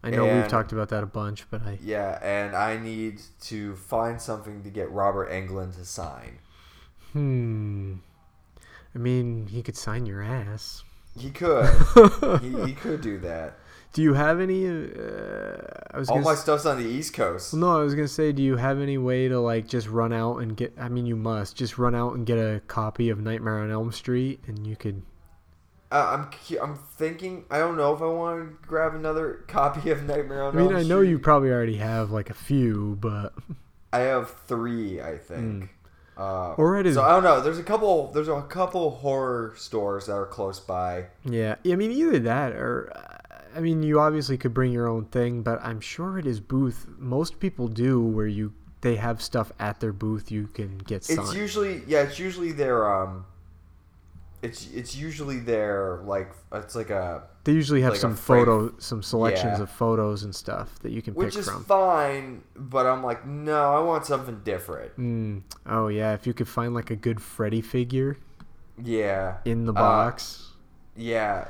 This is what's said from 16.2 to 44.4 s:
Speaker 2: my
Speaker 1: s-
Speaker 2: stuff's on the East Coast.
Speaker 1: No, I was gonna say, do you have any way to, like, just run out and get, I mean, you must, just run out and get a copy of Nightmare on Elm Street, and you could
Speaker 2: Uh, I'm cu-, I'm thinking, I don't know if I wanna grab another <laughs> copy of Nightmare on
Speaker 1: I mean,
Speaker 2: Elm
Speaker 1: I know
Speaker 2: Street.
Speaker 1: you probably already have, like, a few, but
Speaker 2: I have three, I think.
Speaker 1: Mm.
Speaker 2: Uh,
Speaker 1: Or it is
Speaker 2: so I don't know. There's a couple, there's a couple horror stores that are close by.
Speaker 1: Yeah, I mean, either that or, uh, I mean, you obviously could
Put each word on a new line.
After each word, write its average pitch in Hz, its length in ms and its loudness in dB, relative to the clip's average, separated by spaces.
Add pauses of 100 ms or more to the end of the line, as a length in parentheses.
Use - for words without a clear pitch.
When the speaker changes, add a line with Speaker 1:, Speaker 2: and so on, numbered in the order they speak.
Speaker 2:
my 160 80 6
Speaker 1:
s- 151 80 0
Speaker 2:
stuff's 147 240 2
on 135 160 2
the 113 80 -2
East 139 240 -6
Coast. 92 400 -2
Speaker 1:
No, 170 260 4
I 151 40 2
was 143 100 2
gonna 147 140 0
say, 151 240 0
do 139 100 0
you 135 160 4
have 135 240 0
any 139 160 -2
way 127 300 2
to, 127 120 2
like, 113 280 0
just 117 200 -2
run 113 240 0
out 117 280 0
and 110 180 -4
get, 120 220 -4
I 123 100 -6
mean, 123 160 -2
you 117 100 -2
must, 110 400 -4
just 120 220 -6
run 120 160 4
out 120 220 0
and 120 100 -4
get 117 140 2
a 107 280 0
copy 110 420 -2
of 104 120 -2
Nightmare 110 380 -4
on 107 120 -4
Elm 110 200 -2
Street, 127 560 -4
and 107 180 -8
you 107 100 -6
could 101 280 -6 (880)
Speaker 2:
Uh, 139 260 2
I'm 143 140 -8
cu-, - 280 -8
I'm 147 160 -6
thinking, 165 760 -8
I 147 80 0
don't 165 180 0
know 147 160 4
if 151 80 -2
I 165 60 0
wanna 165 420 -4 (140)
grab 160 320 0
another 156 480 -4
<laughs> - 40 -18
copy 143 440 0
of 143 120 0
Nightmare 143 400 -2
on 139 120 -2
Speaker 1:
I - 20 4
mean, 170 140 6
Speaker 2:
Elm 190 60 2
Speaker 1:
I 175 40 2
know 175 200 4
Speaker 2:
Street. 190 100 8
Speaker 1:
you 151 80 2
probably 139 320 6
already 113 260 0
have, 110 320 -2
like, 107 220 -4
a - 40 -10
few, 107 640 2
but 104 360 -6 (560)
Speaker 2:
I 123 80 2
have 127 320 0 (160)
three, 117 540 -4
I 76 180 -8
think. 98 460 -8
Speaker 1:
Mm. 95 40 -16 (480)
Speaker 2:
Uh, 92 380 -4
Speaker 1:
Or 165 240 4
it 190 80 0
is 160 80 4
Speaker 2:
so 135 80 4
I 143 60 6
don't 180 140 8
know. 147 180 8
There's 160 180 0
a 170 40 -10
couple, 190 480 2
there's 151 160 0
a 143 160 -2
couple 180 480 -2
horror 123 680 -2
stores 101 500 -2
that 104 60 -4
are 101 140 -2
close 98 320 -6
by. 90 480 -4 (180)
Speaker 1:
Yeah, 113 300 -2 (100)
I 175 100 4
mean, 214 160 0
either 294 280 2
that 120 340 0
or, 120 420 -6
uh, - 220 -18 (380)
I 160 60 -6
mean, 165 200 2
you 151 180 4
obviously 151 380 2
could 123 160 -2